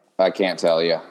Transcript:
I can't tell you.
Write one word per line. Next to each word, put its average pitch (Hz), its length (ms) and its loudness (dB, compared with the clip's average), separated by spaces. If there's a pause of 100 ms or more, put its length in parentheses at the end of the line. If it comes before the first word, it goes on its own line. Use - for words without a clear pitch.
(180)
I 95 120 4
can't 90 280 -2
tell 82 240 0
you. 82 180 0 (100)